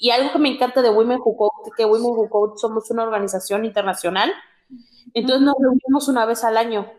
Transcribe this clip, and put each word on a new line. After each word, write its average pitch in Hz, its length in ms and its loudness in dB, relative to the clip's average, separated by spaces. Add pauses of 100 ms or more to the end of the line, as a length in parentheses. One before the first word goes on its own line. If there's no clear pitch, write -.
y 240 40 4
algo 262 200 2
que 302 80 0
me 285 120 2
encanta 247 320 0
de 233 80 4
Women 240 340 2
Who 214 140 2
Code, - 360 -2
que 226 120 0
Women 226 320 2
Who 208 100 0
Code 208 300 -2
somos 220 320 -4
una 233 120 -2
organización 202 600 -4
internacional, 196 680 -2 (840)
entonces 254 260 0
nos 277 180 4
reunimos 262 500 2
una 240 180 0
vez 233 180 -2
al 226 140 2
año. 220 400 -2